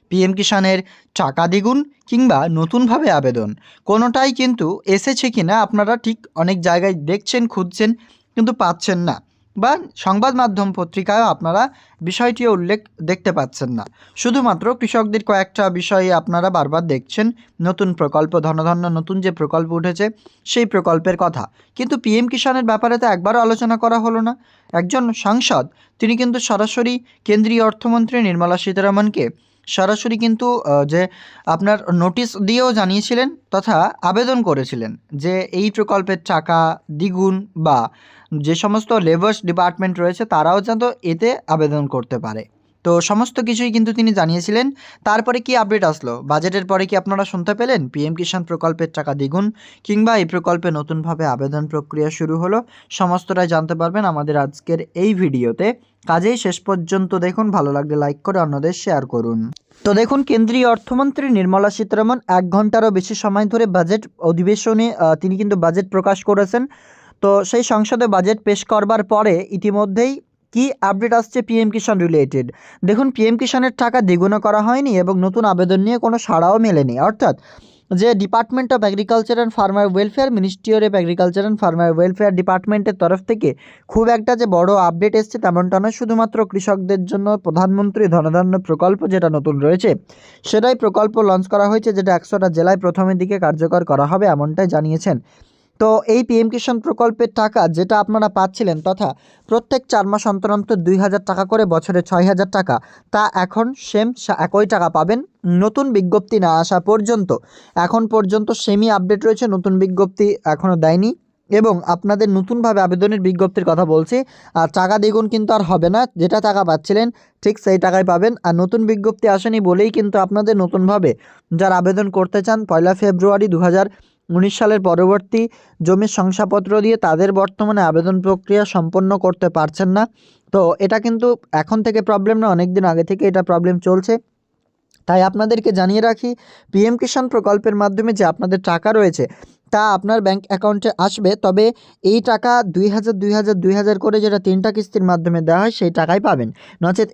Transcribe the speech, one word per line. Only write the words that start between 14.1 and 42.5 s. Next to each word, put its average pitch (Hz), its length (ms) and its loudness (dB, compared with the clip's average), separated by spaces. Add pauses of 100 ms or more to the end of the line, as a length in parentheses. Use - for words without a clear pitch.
শুধুমাত্র 233 580 0
কৃষকদের 220 500 -2
কয়েকটা 196 460 0
বিষয়ে 185 420 0
আপনারা 175 380 0
বারবার 160 360 0
দেখছেন, 156 400 -2 (340)
নতুন 185 340 0
প্রকল্প, 156 460 0
ধনধান্য 160 500 0
নতুন 165 300 -4
যে 185 120 -2
প্রকল্প 160 400 -2
উঠেছে 170 340 -2 (400)
সেই 233 200 0
প্রকল্পের 170 500 0
কথা, 143 280 -2 (300)
কিন্তু 254 240 -4
পিএম 233 300 2
কিষাণের 262 360 -2
ব্যাপারে 226 340 0
তো 247 80 0
একবারও 208 340 0
আলোচনা 226 360 0
করা 226 220 0
হলো 226 220 -2
না। 226 120 -2 (400)
একজন 180 320 0 (120)
সাংসদ 202 480 0 (360)
তিনি 226 160 0
কিন্তু 247 240 0
সরাসরি 226 540 -2 (300)
কেন্দ্রীয় 220 400 2
অর্থমন্ত্রী 226 580 0
নির্মলা 175 340 0
সীতারামনকে 196 680 0 (420)
সরাসরি 214 520 -2
কিন্তু, 226 280 0 (120)
আহ, 143 260 0
যে 160 180 0 (440)
আপনার 196 320 0 (160)
নোটিশ 185 420 -2
দিয়েও 233 360 0
জানিয়েছিলেন 208 560 0 (220)
তথা 196 260 0 (260)
আবেদন 240 400 0
করেছিলেন 131 540 -4 (160)
যে 175 400 -4
এই 202 180 -2
প্রকল্পের 196 560 -2
টাকা 165 320 0 (320)
দ্বিগুণ 190 560 -2 (100)
বা 160 220 2 (540)
যে 151 220 -2
সমস্ত 208 380 -2
লেবার্স 196 540 0
ডিপার্টমেন্ট 175 520 -2
রয়েছে 175 260 -2
তারাও 170 360 2
যেন 226 200 -4 (220)
এতে 180 340 -2 (100)
আবেদন 151 400 0
করতে 127 320 -6
পারে। 110 240 -10 (420)